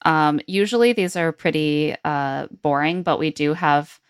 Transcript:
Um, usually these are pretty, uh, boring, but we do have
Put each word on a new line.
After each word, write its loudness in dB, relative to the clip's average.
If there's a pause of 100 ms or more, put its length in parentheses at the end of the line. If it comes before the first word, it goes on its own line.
Um, 2
usually 2
these -2
are 0
pretty, 0 (100)
uh, -4 (140)
boring, 0
but 0
we -2
do 0
have 0 (100)